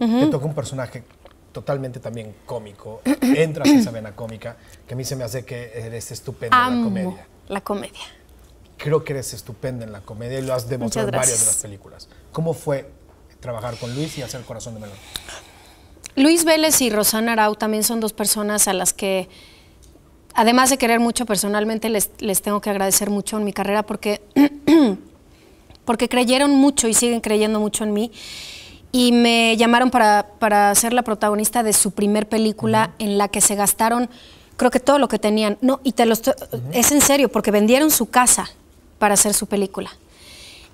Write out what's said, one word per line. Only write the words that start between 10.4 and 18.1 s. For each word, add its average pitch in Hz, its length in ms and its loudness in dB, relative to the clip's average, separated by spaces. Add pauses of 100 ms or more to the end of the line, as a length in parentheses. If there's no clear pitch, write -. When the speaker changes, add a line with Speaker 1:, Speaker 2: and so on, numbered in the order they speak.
Speaker 2:
lo 131 100 -4
has 120 160 -4
demostrado 135 380 -4
en 202 80 -4
Speaker 1:
Muchas 135 60 -2
Speaker 2:
varias 127 180 0
de - 60 0
Speaker 1:
gracias. - 100 0
Speaker 2:
las - 80 -4
películas. - 440 -20 (240)
¿Cómo 165 220 -2
fue 139 380 -6 (480)
trabajar 117 380 -10
con 120 180 -10
Luis 156 220 -6
y 147 40 -8
hacer 120 220 -12
Corazón 113 320 -14
de 107 60 -14
melón? 101 140 -18 (1200)
Speaker 1:
Luis 320 300 4
Vélez 311 360 4
y 240 100 2
Rosana 220 420 0
Arau 214 220 2
también 214 280 -2
son 226 160 -2
dos 220 140 -4